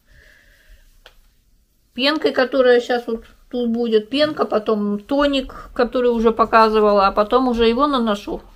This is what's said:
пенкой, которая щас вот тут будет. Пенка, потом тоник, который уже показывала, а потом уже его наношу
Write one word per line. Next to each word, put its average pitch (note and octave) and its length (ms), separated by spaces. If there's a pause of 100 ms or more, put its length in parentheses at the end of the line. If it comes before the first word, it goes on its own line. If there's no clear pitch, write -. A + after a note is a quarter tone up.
(1900)
пенкой, C#4+ 380
которая B3+ 480
щас A#3+ 260
вот A3+ 180 (260)
тут B3 180
будет. A3+ 420
Пенка, D4+ 340
потом G#3 540
тоник, C#4 760
который B3 380
уже A3+ 220
показывала, G#3+ 760
а G3 60
потом B3 360
уже A#3 200
его B3 180
наношу A#3 540 (160)